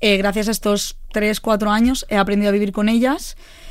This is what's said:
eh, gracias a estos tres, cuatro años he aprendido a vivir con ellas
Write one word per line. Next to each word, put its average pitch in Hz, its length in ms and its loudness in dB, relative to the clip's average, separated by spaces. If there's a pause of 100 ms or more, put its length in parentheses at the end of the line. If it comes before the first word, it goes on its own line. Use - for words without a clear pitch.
eh, 208 160 4
gracias 202 320 0
a - 20 0
estos 208 460 -2 (160)
tres, 208 280 -2
cuatro 214 300 0
años 233 380 2
he - 80 -2
aprendido 202 320 2
a 202 40 4
vivir 202 200 0
con 208 160 0
ellas 247 480 0 (340)